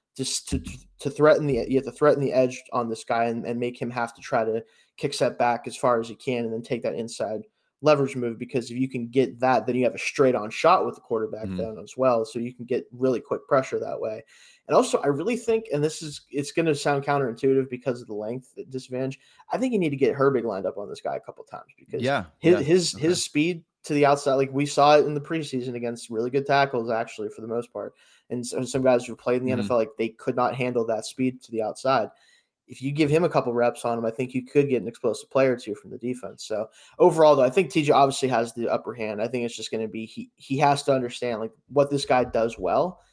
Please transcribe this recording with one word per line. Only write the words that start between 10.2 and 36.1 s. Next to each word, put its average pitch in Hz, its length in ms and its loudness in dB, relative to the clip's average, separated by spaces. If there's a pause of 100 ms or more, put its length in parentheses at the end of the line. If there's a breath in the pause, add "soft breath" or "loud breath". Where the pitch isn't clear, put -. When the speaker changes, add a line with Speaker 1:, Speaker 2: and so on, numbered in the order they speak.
Speaker 1:
on 107 140 -4
shot 160 360 4
with 139 80 -4
the - 60 -20
quarterback 110 460 -4
Speaker 2:
Mm-hmm. 95 100 -6
Speaker 1:
then 110 260 -6
as - 140 -20
well. 123 280 2
So - 140 -8
you 120 160 -8
can 120 100 -14
get 120 280 -4
really 123 280 0
quick - 280 -6
pressure 131 320 0
that - 200 -6
way. 113 220 -6 (460 soft breath)
And 147 80 4
also, 247 220 4
I 143 100 -2
really 165 280 0
think, 226 360 -2
and 147 100 0
this 156 180 -2
is, 151 200 -12 (100)
it's 139 220 -6
gonna 165 240 0
sound 143 280 0
counterintuitive 135 640 0
because 127 320 -6
of 123 60 -20
the 110 80 -10
length 113 400 -8 (160)
disadvantage, 131 480 -8 (320 soft breath)
I 175 80 -2
think 247 140 -2
you 202 80 2
need 160 100 2
to 139 60 -4
get 127 200 2
Herbig 135 280 4
lined 98 200 -4
up - 140 -4
on 101 100 -10
this - 120 -14
guy 69 160 -6
a - 40 -8
couple - 240 -18
times, - 320 -18
because - 260 -8
Speaker 2:
Yeah, 123 240 0 (120)
Speaker 1:
his, 165 140 6
Speaker 2:
yeah. 104 80 4
Speaker 1:
his, 165 340 2
Speaker 2:
Okay. 147 140 -2
Speaker 1:
his 175 160 0
speed 165 400 -2 (200)
to 151 100 -4
the 143 120 6
outside. 139 280 4
Like, 135 180 2
we 143 140 0
saw 147 300 6
it 147 100 6
in 151 80 -2
the 147 60 -4
preseason 143 540 -4
against 117 360 -6
really 117 200 -2
good 139 160 -2
tackles, 139 440 0
actually, 113 380 -4
for 110 120 -18
the 113 80 -12
most 117 240 -6
part. 101 220 -10 (360 soft breath)
And 123 160 -6
so, - 180 -4
some 131 180 -2
guys 127 220 4
who 113 120 -12
played 123 260 0
in - 40 -4
the 127 60 0
Speaker 2:
Mm-hmm. 127 80 0
Speaker 1:
N 107 60 -2
F 101 40 -2
L, 123 60 2
like, 110 220 0
they 110 120 -2
could - 260 -6
not 123 180 0
handle 123 320 -2
that 110 180 -4
speed 127 380 -4
to - 80 -20
the 110 120 -4
outside. 107 460 -2 (600 soft breath)
If 127 120 -18
you 135 120 -6
give 147 180 2
him 160 140 4
a 160 40 4
couple 123 240 0
reps 120 320 0
on 117 140 -2
him, 113 80 -2
I 113 40 -2
think 127 220 -6
you 123 140 -4
could 143 240 2
get 120 100 2
an 104 80 -8
explosive - 420 -6
play 135 160 2
or 123 100 2
two 110 180 -8
from - 160 -16
the - 80 -12
defense. - 460 -10